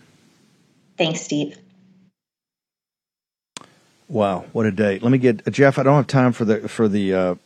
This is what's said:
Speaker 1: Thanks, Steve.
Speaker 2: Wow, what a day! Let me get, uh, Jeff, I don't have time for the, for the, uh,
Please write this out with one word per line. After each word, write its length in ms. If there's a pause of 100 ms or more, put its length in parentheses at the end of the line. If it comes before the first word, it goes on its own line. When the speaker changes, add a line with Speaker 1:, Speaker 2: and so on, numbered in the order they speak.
(1000)
Speaker 1:
Thanks, 240
Steve. 360 (2500)
Speaker 2:
Wow, 440
what 140
a 40
day! 300
Let 100
me 80
get, 300
uh, 20
Jeff, 280
I 40
don't 140
have 100
time 260
for 120
the, 240
for 200
the, 260
uh, 200 (120)